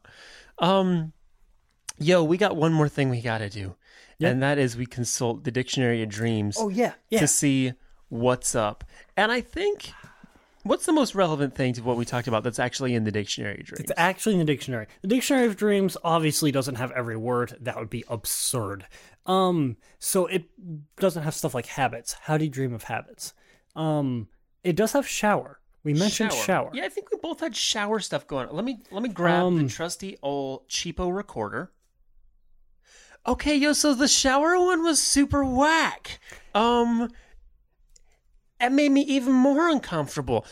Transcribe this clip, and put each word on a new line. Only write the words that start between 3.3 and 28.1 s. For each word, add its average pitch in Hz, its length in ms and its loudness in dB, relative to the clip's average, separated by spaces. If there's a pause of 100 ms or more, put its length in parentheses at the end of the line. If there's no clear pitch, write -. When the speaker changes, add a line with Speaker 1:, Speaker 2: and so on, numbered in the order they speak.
Speaker 1:
do. 98 280 -10 (420)
Speaker 2:
Yeah. 127 100 2
Speaker 1:
And 127 140 0
that 143 160 2
is 123 180 2
we 123 100 -6
consult 117 580 -4
the 131 60 -4
Dictionary 120 520 0
of 110 60 -4
Dreams 107 500 -2
Speaker 2:
Oh, 220 100 0
yeah, 202 240 0 (180)
yeah. 220 100 2
Speaker 1:
to 147 60 4
see 135 460 2 (360)
what's 123 460 0
up. 110 300 -2 (320)
And 214 160 2
I 254 80 -2
think, 415 500 -6 (720)
what's 269 240 -2
the 349 60 2
most 294 240 2
relevant 156 400 2
thing 127 180 2
to 117 80 -10
what 120 140 0
we 120 80 0
talked 123 240 -4
about 110 160 2
that's 123 160 -4
actually 123 340 -2
in 110 100 2
the 107 60 -2
Dictionary 104 500 -6
of - 60 -18
Dreams? - 140 -12
Speaker 2:
It's - 160 -6
actually 190 380 0
in 180 40 2
the 165 60 2
dictionary. 127 420 -2 (140)
The 190 80 -6
Dictionary 254 380 2
of 196 100 -2
Dreams 202 480 2
obviously 160 480 2
doesn't 131 240 -2
have 123 160 -6
every 117 240 -4
word. 120 440 -2
That 117 180 -8
would 117 120 -10
be 117 180 -8
absurd. 104 800 -6 (400)
Um, 180 500 2 (220)
so 180 280 0
it 175 180 -4 (520)
doesn't 170 280 0
have 156 100 -4
stuff 135 200 -4
like 120 120 -4
habits. 120 460 -4 (100)
How 156 160 0
do 156 60 0
you 151 60 -2
dream 131 240 -4
of 107 100 -12
habits? - 500 -10 (400)
Um, 143 540 -2 (340)
it 175 140 0
does 220 160 2
have 277 160 0
shower. 139 500 -2 (260)
We 151 100 0
mentioned 208 380 0
Speaker 1:
Shower. 117 120 -2
Speaker 2:
shower. 180 300 0
Speaker 1:
Yeah, 311 100 -6
I 381 60 -6
think 403 200 -10
we 415 100 -4
both 320 200 -8
had 320 160 -6
shower 214 420 -2
stuff 160 300 -6